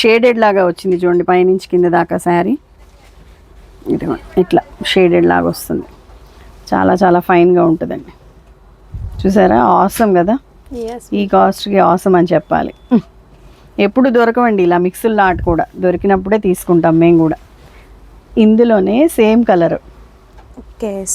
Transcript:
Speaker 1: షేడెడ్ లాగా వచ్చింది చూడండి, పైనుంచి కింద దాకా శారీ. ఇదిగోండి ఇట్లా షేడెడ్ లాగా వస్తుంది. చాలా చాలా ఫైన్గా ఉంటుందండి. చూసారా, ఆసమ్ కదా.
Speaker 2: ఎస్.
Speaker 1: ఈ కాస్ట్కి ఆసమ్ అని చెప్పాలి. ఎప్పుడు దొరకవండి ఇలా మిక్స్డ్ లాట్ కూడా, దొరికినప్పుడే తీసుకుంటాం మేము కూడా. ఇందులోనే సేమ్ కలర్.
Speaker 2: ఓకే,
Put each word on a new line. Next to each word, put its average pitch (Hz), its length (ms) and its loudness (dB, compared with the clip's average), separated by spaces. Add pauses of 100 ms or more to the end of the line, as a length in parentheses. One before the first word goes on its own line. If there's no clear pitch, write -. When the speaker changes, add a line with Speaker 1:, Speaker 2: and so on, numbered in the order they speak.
Speaker 1:
షేడెడ్ 233 440 2
లాగా 196 260 2
వచ్చింది 180 320 -4
చూడండి, 175 280 0
పైనుంచి 185 420 2
కింద 180 140 2 (120)
దాకా 170 180 -2 (100)
శారీ. 175 280 0 (1400)
ఇదిగోండి - 480 -6
ఇట్లా 165 200 0 (300)
షేడెడ్ 175 400 2
లాగా 175 220 0
వస్తుంది. - 320 -10 (840)
చాలా 185 320 0
చాలా 175 260 2
ఫైన్గా 175 440 2
ఉంటుందండి. 160 400 -8 (1120)
చూసారా, 190 360 2 (220)
ఆసమ్ 202 400 0
కదా. 196 160 0 (580)
Speaker 2:
ఎస్. 240 140 -18 (120)
Speaker 1:
ఈ - 20 -2 (120)
కాస్ట్కి 196 440 0 (120)
ఆసమ్ 185 300 0
అని 170 140 0
చెప్పాలి. 160 400 -4 (1120)
ఎప్పుడు 254 220 0 (100)
దొరకవండి 233 500 0
ఇలా 175 180 2
మిక్స్డ్ 220 340 -4
లాట్ 185 300 0
కూడా, 165 160 -2 (180)
దొరికినప్పుడే 190 540 0 (100)
తీసుకుంటాం 170 560 0
మేము 170 200 4
కూడా. 160 140 -2 (1080)
ఇందులోనే 220 520 2 (220)
సేమ్ 226 340 2
కలర్. 170 260 0 (840)
Speaker 2:
ఓకే, 196 420 -10 (100)